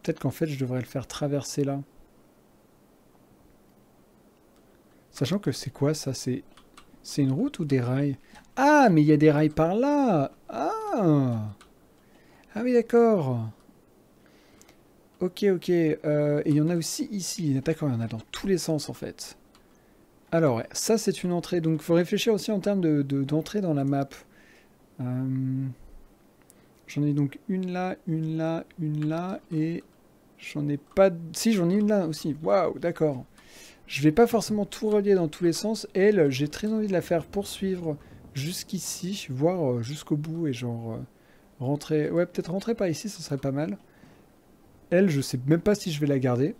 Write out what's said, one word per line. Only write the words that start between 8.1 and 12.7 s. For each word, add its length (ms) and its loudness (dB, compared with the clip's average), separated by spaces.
Ah, 340 8
mais 120 6
il 40 6
y 60 8
a 40 6
des 140 8
rails 200 4
par 220 2
là ! 600 2
Ah ! 1040 0
Ah 80 -6
oui, 120 2